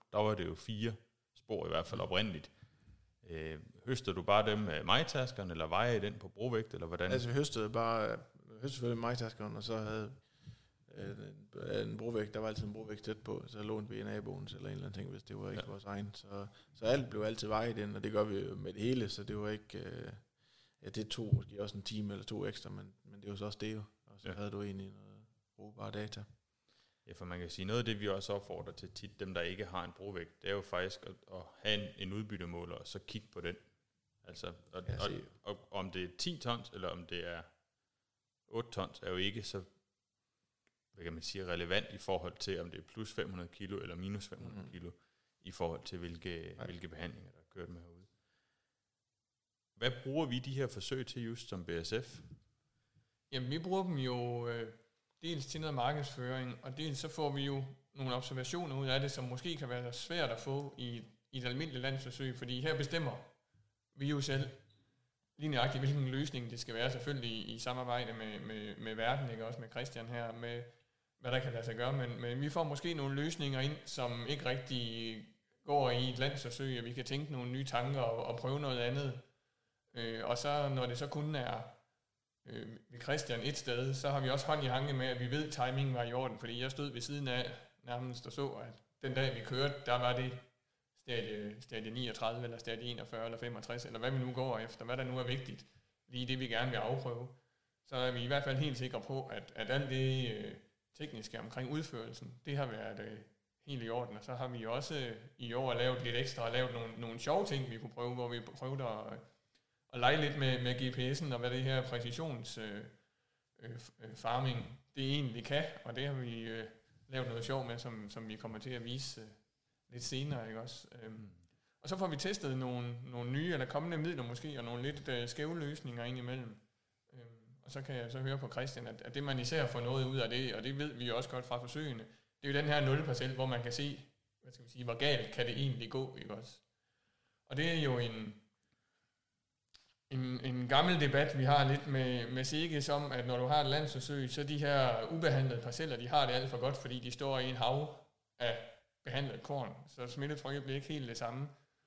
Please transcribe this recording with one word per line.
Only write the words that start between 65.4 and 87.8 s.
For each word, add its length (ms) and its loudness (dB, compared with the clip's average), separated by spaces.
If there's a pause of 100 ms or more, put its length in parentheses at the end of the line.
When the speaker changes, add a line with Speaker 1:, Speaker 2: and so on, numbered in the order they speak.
Speaker 3:
nøjagtigt, 340 4
hvilken 240 4
løsning 440 0
det 80 -6
skal 160 -4
være, 160 4
selvfølgelig 400 -2
i, 100 -4 (140)
i 40 -8
samarbejde 540 0
med, 260 -6
med, 380 -6
med 180 -4
verden, 360 2
ikke? 140 -4
Også 140 -6
med 100 -10
Christian 380 -6
her, 260 -2
med 300 -4 (560)
hvad 120 -2
der 80 6
kan 140 -2
lade 120 -2
sig 100 -2
gøre, 180 2
men, 280 0
men 200 0
vi 80 2
får 140 2
måske 300 -2
nogle 220 0
løsninger 440 0
ind, 160 2 (100)
som 420 -2
ikke 180 -2
rigtig 800 -2 (400)
går 260 6
i 180 4
et 100 -2
landsforsøg, 600 0
og 60 -4
vi 80 -4
kan 120 -4
tænke 260 -2
nogle 200 -2
nye 140 0
tanker 360 4
og, 240 2
og 140 0
prøve 200 2
noget 200 0
andet. 400 2 (760)
Øh, 320 -2
og 120 4
så, 320 4
når 160 2
det 120 0
så 100 0
kun 280 0
er, 260 0 (840)
øh, 220 -8 (220)
ved 120 -12
Christian 420 0
et 140 0
sted, 360 2
så 160 0
har 100 4
vi 100 2
også 160 2
hånd 180 2
i 40 4
hanke 260 2
med, 140 2
at 120 0
vi 120 0
ved, 160 2
at 60 -6
timingen 420 2
var 80 2
i 100 -2
orden, 260 0
fordi 220 -4
jeg 100 0
stod 200 -2
ved 100 -6
siden 260 -2
af 240 2 (320)